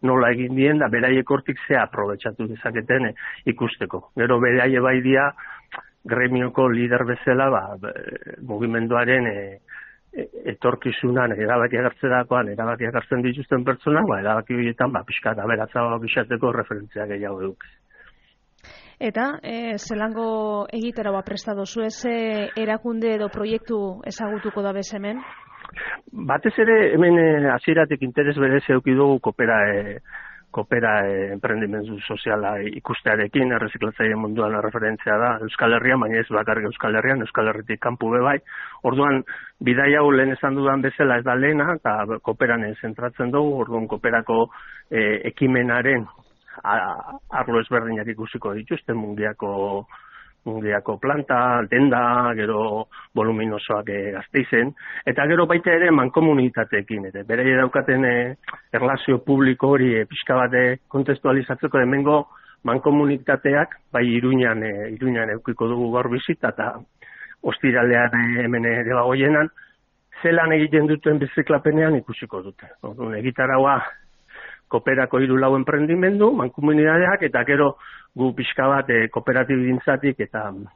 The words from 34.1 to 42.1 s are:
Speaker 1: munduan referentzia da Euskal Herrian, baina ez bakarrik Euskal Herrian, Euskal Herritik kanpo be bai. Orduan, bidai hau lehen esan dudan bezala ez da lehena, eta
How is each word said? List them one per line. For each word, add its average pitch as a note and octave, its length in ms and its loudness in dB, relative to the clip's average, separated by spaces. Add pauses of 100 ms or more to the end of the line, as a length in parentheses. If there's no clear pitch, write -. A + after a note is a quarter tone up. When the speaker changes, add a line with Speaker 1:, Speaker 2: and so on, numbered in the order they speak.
Speaker 1:
munduan A2 480 -2
referentzia A2 560 -2
da A#2+ 100 2 (140)
Euskal A#2 320 2
Herrian, B2+ 240 2
baina A2+ 220 0
ez - 100 -6
bakarrik A2 380 0
Euskal A2 260 -2
Herrian, B2 240 0
Euskal A2 320 -2
Herritik G#2+ 300 -6
kanpo A#2+ 260 -2
be A#2+ 160 2
bai. C#3 140 2 (420)
Orduan, C3+ 400 2 (400)
bidai B2 320 2
hau D3 160 6
lehen C3+ 240 4
esan C3+ 240 -2
dudan C#3 240 2
bezala C3 400 2
ez B2 60 -6
da B2 100 2
lehena, D3 400 2
eta G#2+ 220 -2 (180)